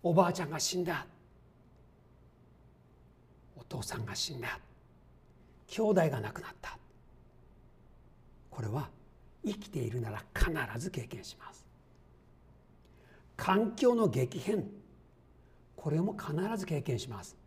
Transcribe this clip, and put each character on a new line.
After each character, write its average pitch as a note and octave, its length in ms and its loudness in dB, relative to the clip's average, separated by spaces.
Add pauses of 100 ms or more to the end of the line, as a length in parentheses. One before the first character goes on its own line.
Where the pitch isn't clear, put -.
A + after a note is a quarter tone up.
お E3+ 100 4
ば F3 160 8
あ F3 60 0
ち - 80 -4
ゃ D#3+ 60 -2
ん - 20 -8
が D#3 100 -4
死 - 200 0
ん F3+ 40 0
だ。 E3 220 -2 (2500)
お - 80 -18
父 - 200 -6
さ - 140 -6
ん A2 80 -4
が G2 100 -6
死 - 180 -2
ん B2 80 -8
だ。 - 180 -4 (1080)
兄 - 160 -4
弟 F3+ 260 6
が C3+ 100 0
亡 - 120 -4
く - 100 -10
な - 60 -12
っ - 120 -14
た。 - 200 -12 (1700)
こ - 140 -8
れ G#2 60 -4
は C3 200 -4 (560)
生 G#3 80 -2
き - 160 -12
て - 80 -6
い B2 140 -2
る A#2+ 100 -4
な A2 80 -4
ら G#2+ 140 -8 (100)
必 - 180 6 (280)
ず F3 100 -4
経 - 120 -6
験 - 220 -10
し - 140 -14
ま - 160 -18
す。 - 140 -20 (1700)
環 G3+ 400 2
境 B3 180 6
の A3+ 140 4
激 B2+ 320 2
変、 G3 280 0 (1080)
こ - 160 -4
れ D#3 100 2
も G3+ 160 0
必 - 160 -6 (240)
ず F#3+ 80 -4
経 D3 160 -2
験 B2 160 -2
し - 100 -6
ま G2+ 160 -8
す。 - 240 -18